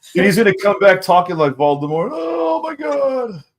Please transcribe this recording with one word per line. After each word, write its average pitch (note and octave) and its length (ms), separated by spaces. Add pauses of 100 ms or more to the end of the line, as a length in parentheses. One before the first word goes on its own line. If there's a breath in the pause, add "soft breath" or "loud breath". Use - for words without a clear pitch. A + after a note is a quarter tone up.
(140)
And F3+ 120
he's G3 100
gonna G#3 180
come G3 240
back F#3+ 220
talking F3 360
like D3 180
Voldemort. D3 580
Oh E4 500
my D#4+ 120
God. C4+ 680 (160)